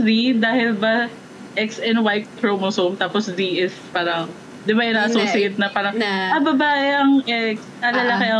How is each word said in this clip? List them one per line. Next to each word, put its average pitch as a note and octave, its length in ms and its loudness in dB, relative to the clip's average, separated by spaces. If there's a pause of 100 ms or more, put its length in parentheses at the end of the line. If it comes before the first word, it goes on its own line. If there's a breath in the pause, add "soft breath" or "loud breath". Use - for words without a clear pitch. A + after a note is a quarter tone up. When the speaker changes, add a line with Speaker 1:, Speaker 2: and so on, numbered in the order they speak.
Speaker 1:
Z A3 40 4 (360)
dahil A#3 320 2
ba A3+ 320 0 (480)
X G#3+ 240 -4
and A3+ 240 2
Y G#3 240 0 (160)
chromosome, F#3+ 560 0
tapos G3 320 -2
Z F3 80 -8
is F3+ 320 0 (240)
parang, E3+ 320 -2 (400)
di G#3+ 80 2
ba, A#3 80 2
yung A3+ 160 0
Speaker 2:
Na, G#3 80 2
Speaker 1:
associate G#3 480 2
na G3+ 160 -2
parang, G3+ 240 -2
Speaker 2:
na G3 400 0
Speaker 1:
ah, D4+ 80 2
babae D4 480 2
ang C#4 320 4
X, A3+ 400 -2 (160)
ah, A#3+ 160 0
lalaki B3 320 0
Speaker 2:
Ah. A3 120 2